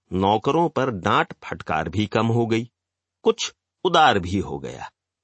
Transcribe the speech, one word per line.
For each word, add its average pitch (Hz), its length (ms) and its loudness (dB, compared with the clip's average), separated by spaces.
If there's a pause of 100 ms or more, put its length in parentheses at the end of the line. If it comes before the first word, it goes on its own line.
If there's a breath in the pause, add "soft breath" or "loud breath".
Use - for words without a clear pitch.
(140)
नौकरों 113 560 2
पर 131 220 -2
डांट 104 420 0 (100)
फटकार - 460 -6
भी 104 160 -2
कम 110 200 0
हो 117 220 2
गई, 117 240 -2 (520)
कुछ - 300 -2 (300)
उदार 156 360 4
भी 87 200 -2
हो 73 200 -6
गया। 64 320 -14 (320)